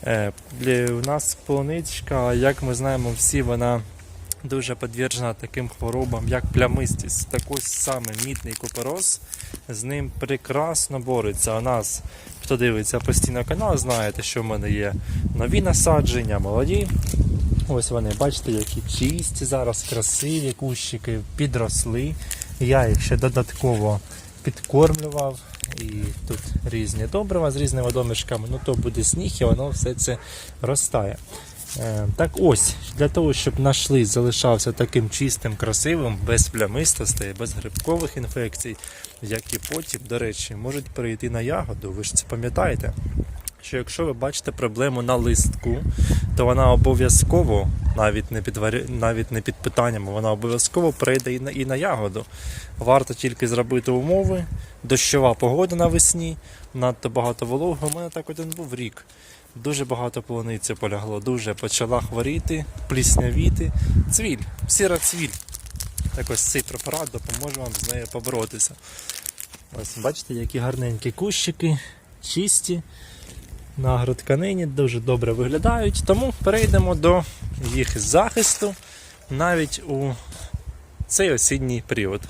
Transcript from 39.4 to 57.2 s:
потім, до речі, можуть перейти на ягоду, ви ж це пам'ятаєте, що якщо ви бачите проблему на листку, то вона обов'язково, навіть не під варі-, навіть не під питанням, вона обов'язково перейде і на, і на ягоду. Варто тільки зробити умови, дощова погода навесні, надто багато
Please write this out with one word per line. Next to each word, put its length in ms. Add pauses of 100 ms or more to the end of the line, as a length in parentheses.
потім, 400
до 100
речі, 360
можуть 300
перейти 440
на 120
ягоду, 500
ви 120
ж 100
це 160
пам'ятаєте, 640 (680)
що 160
якщо 280
ви 80
бачите 380
проблему 500
на 140
листку, 640 (600)
то 80
вона 260
обов'язково, 960 (300)
навіть 340
не 100
під 160
варі-, 320
навіть 420
не 100
під 140
питанням, 500
вона 260
обов'язково 600
перейде 400
і 60
на, 120
і 140
на 100
ягоду. 500 (520)
Варто 360
тільки 340
зробити 440
умови, 540 (380)
дощова 500
погода 420
навесні, 600 (360)
надто 360
багато 360